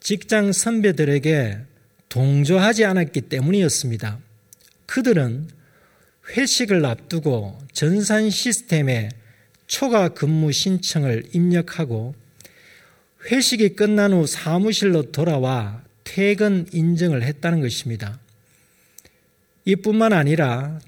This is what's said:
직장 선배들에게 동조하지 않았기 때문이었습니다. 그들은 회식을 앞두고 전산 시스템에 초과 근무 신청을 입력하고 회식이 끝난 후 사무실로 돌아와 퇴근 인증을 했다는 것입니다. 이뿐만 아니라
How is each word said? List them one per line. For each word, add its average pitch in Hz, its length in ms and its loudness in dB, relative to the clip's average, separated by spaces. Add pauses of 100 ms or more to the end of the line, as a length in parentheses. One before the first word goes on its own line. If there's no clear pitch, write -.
직장 208 500 0
선배들에게 151 1080 0 (500)
동조하지 160 760 2
않았기 185 360 0
때문이었습니다. 131 1000 -2 (680)
그들은 160 600 0 (840)
회식을 208 540 0
앞두고 123 760 -4 (120)
전산 208 560 0
시스템에 143 840 -2 (580)
초과 226 400 2
근무 156 420 0
신청을 143 800 -2
입력하고 165 840 -2 (1120)
회식이 226 460 0
끝난 208 360 2
후 170 140 2
사무실로 180 840 -2
돌아와 127 720 -2 (180)
퇴근 196 680 0
인증을 165 500 0
했다는 160 380 -2
것입니다. 113 580 -6 (1500)
이뿐만 208 460 2
아니라 147 760 0